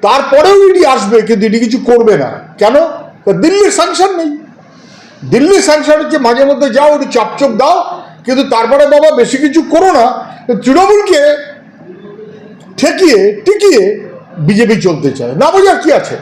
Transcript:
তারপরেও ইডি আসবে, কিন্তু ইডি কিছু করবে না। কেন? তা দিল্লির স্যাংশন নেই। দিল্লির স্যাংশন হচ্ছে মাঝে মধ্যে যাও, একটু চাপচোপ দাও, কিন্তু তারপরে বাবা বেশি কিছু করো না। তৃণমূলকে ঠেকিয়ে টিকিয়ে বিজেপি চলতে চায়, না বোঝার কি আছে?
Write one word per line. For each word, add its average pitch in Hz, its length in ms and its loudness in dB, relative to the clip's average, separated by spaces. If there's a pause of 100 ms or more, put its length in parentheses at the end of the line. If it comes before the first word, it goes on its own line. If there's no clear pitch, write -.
তারপরেও 311 680 2
ইডি 349 160 0
আসবে, 226 360 0
কিন্তু 208 240 -2
ইডি 220 120 -2
কিছু 233 200 -2
করবে 220 400 2
না। - 400 -8
কেন? 214 160 0 (500)
তা - 80 0
দিল্লির 370 380 2
স্যাংশন 349 460 -2
নেই। 302 220 -6 (920)
দিল্লির 302 320 2
স্যাংশন 302 400 0
হচ্ছে 294 160 -4
মাঝে 247 260 0
মধ্যে 277 260 0
যাও, 294 240 2
একটু 269 180 -6
চাপচোপ 240 380 -2
দাও, 330 520 -2 (220)
কিন্তু 254 260 -2
তারপরে 247 360 2
বাবা 294 300 4
বেশি 247 200 0
কিছু 294 260 0
করো 349 300 0
না। 240 340 0 (200)
তৃণমূলকে 302 1080 0 (1200)
ঠেকিয়ে 226 680 0
টিকিয়ে 311 640 0 (300)
বিজেপি 202 420 0
চলতে 147 320 -2
চায়, 123 220 -8
না 262 160 0
বোঝার 381 320 2
কি 311 100 2
আছে? - 300 -2